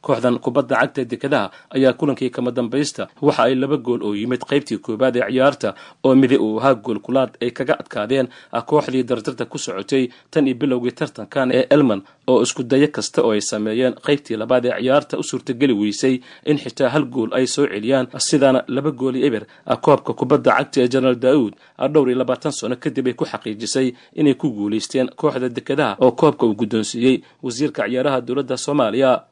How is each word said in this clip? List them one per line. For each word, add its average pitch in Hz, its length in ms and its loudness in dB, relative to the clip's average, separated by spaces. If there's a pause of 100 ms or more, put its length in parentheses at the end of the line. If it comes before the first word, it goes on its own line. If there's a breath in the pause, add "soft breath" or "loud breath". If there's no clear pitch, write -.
Kooxdan 120 340 2
kubadda 127 360 0
cagta 123 260 0
ee 127 40 -2
dekedaha 120 460 -2 (240 loud breath)
ayaa 131 180 4
kulankii 131 360 -2
kama 123 220 -4
dambaysta 123 560 -4 (140)
waxa 143 220 2
ay 127 120 4
laba 135 220 0
gool 120 260 -4
oo 104 100 -4
yimid 117 360 -4
qaybtii 139 280 -2
koowaad 120 380 -2
ee 113 160 0
ciyaarta, 127 420 2 (300 loud breath)
oo 135 120 6
midi 135 220 6
uu 110 220 0
ahaa 131 160 4
gool 107 240 -6
kulaad 127 320 0 (100)
ay 120 100 -2
kaga 131 280 -2
adkaadeen, 120 480 -2 (240 loud breath)
ah, 120 100 -4
kooxdii 131 420 0
dardarta 120 420 -4
ku - 120 -14
socotay 123 520 -2 (200 loud breath)
tan 147 180 0
iyo 131 80 -2
bilowgii 123 360 -2
tartankan 127 600 -4
ee 127 180 2
Elman, 127 340 4 (240 soft breath)
oo 127 160 4
isku 127 200 -4
dayo 135 280 2
kasta - 320 -2
oo 117 80 2
ay 104 100 0
sameeyeen 110 520 -2 (120)
qaybtii 143 320 -2
labaad 120 280 0
ee 123 160 -2
ciyaarta 131 360 0
u - 60 -6
suurtageli 131 500 -2
weysay 107 480 0 (240 loud breath)
in 151 120 2
xitaa 131 320 -2
hal 143 160 0
gool 120 280 -4
ay 131 140 2
soo 143 180 0
celiyaan. 123 420 -2 (100)
Sidaana 131 500 2
laba 139 240 -2
gool 127 240 -4
iyo 131 120 0
eber, 107 160 -2 (220 soft breath)
ah, 127 120 0
koobka - 360 2
kubadda 127 440 2
cagta 135 240 0
ee 123 60 4
General 127 280 2
Daud, 123 380 2 (240 soft breath)
ah, 131 100 -2
dhowr 147 220 4
iyo 123 80 0
labaatan 131 340 -2
sano 123 240 -6
kadib 127 320 -4
ay 123 60 0
ku 151 120 -6
xaqiijisay 113 680 -4 (200 loud breath)
inay 147 220 2
ku 135 180 -4
guuleysteen 110 600 -2
kooxda 131 340 -2
dekedaha 127 500 -4
oo 127 120 6
koobka 143 340 2
uu 110 80 2
guddoonsiiyey 113 680 0 (200 soft breath)
wasiirka 123 460 -4
ciyaaraha 127 320 0
dowladda 127 360 -4
Soomaaliya. 131 760 2